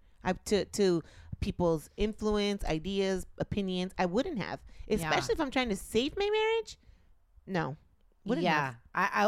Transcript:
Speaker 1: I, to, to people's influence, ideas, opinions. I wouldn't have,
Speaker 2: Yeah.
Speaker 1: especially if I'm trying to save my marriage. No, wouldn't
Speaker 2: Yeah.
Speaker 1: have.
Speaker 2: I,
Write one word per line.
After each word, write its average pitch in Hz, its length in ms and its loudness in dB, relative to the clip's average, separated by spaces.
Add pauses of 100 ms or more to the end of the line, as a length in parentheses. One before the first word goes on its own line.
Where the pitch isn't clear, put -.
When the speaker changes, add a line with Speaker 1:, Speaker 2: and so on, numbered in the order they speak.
(240)
Speaker 1:
I, 185 80 0 (140)
to, 196 180 2
to 180 400 2 (360)
people's 170 560 0
influence, 208 680 0
ideas, 190 600 0 (140)
opinions. 185 600 -2
I 185 80 2
wouldn't 247 320 0
have, 165 200 -6 (300)
Speaker 2:
Yeah. 214 80 2
Speaker 1:
especially 247 380 2
if - 60 -2
I'm 277 120 0
trying 254 160 0
to 196 80 0
save 247 400 -2
my 403 120 0
marriage. 440 480 0 (720)
No, 156 300 -2 (480)
wouldn't 214 200 0
Speaker 2:
Yeah. 151 220 4
Speaker 1:
have. 127 80 -6 (220)
Speaker 2:
I, 202 320 2